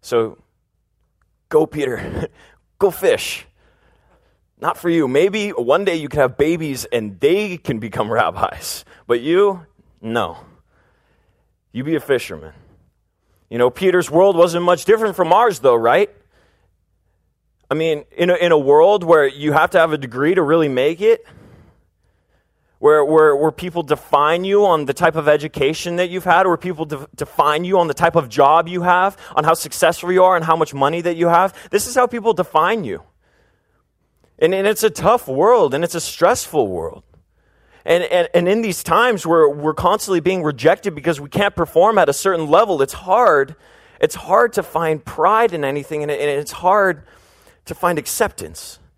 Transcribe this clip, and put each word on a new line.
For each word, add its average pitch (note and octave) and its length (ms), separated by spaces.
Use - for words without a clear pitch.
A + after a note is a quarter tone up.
So, A2+ 360
go, D#3 160
Peter. B2+ 640
<laughs> - 260
Go G3 120
fish. - 540
Not C3 180
for F3 120
you. E3 180
Maybe G3 420
one C#3+ 340
day F#3 120
you D3+ 120
can D3 140
have B2+ 160
babies D3+ 480
and G#2+ 340
they F3+ 380
can A#2+ 220
become G#2+ 320
<laughs> - 20
rabbis. - 720
But A#2+ 140
you, F3 460
no. G#2+ 360
You B2 100
be D#3+ 120
a D3 40
fisherman. D#2+ 540
You A#2 80
know, B2 120
Peter's F3 400
world F3+ 280
wasn't F3 260
much F3 220
different A3 300
from F3 180
ours, G#3 260
though, B2+ 160
right? A#2+ 340
I D3 60
mean, D#3 300
in F3 140
a, F3+ 60
in E3+ 160
a D#3+ 60
world D#3+ 460
where D#3+ 240
you C#3+ 240
have D#3 200
to F3+ 80
have D#3+ 120
a D#3 60
degree C3+ 380
to F#3 60
really D#3 280
make C#3+ 320
it, A3+ 240
where, D3+ 240
where, D#3 320
where D3+ 160
people E3+ 320
define D3+ 600
you G3+ 200
on D#3+ 200
the C3+ 80
type E3 220
of D#3 120
education D3+ 720
that F3+ 120
you've F3+ 140
had, F3+ 240
where E3+ 100
people D#3+ 280
de-, D3 280
define D3+ 520
you F#3 120
on F3 100
the D3 60
type E3+ 220
of D3 140
job D3 400
you F3 140
have, F3+ 340
on D3+ 80
how D#3+ 100
successful E3+ 580
you F#3 120
are F#3 140
and E3 80
how F3 100
much D#3+ 180
money C#3+ 280
that E3+ 160
you E3+ 100
have. F3 260
This G#3 160
is A#3+ 60
how B3 140
people A3+ 260
define F3 520
you. F2+ 180
And, E3+ 160
and G3 100
it's G#3 180
a A3 60
tough G#3+ 380
world, E3 460
and D3 100
it's E3+ 100
a E3+ 60
stressful E3 720
world. E2 340
And, F3 220
and, F3 280
and F3 140
in G#3+ 140
these G#3 200
times G#3 460
where D#3+ 220
we're D3 240
constantly F3+ 480
being F#3 220
rejected D3+ 520
because D3 240
we C#3+ 80
can't G3+ 280
perform F3+ 420
at E3 100
a C#3+ 60
certain E3+ 340
level, F3 340
it's C3+ 120
hard, F3+ 640
it's - 160
hard A#3 380
to F3+ 100
find D#3+ 400
pride G#3 500
in D3+ 120
anything, C#3+ 360
and D3 80
it, D3 120
and D3 80
it's D3 240
hard F#3 500
to F3 100
find F3 240
acceptance - 800